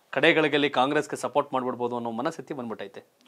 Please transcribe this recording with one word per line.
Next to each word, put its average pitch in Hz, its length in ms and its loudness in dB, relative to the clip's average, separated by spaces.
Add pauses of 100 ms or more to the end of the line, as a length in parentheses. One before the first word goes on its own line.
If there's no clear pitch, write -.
(100)
ಕಡೆಗಳಿಗೆಲ್ಲಿ 147 600 4
ಕಾಂಗ್ರೆಸ್ಗೆ 143 460 0
ಸಪೋರ್ಟ್ 139 360 -2
ಮಾಡ್ಬಿಡ್ಬೋದು" 123 440 -2
ಅನ್ನೋ 117 140 -4
ಮನಸ್ಥಿತಿ 135 440 -6
ಬಂದ್ಬಿಟ್ಟೈತೆ. 107 500 -10 (240)